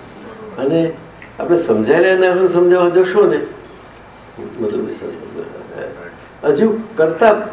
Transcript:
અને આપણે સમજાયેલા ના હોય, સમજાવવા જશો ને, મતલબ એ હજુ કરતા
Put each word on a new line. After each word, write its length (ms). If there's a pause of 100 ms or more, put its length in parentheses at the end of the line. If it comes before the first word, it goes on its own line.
(580)
અને 340 (480)
આપણે 180
સમજાયેલા 680
ના 80
હોય, 140
સમજાવવા 400
જશો 380
ને, 120 (1200)
મતલબ 300
એ 40 (1500)
હજુ 320 (180)
કરતા 360 (200)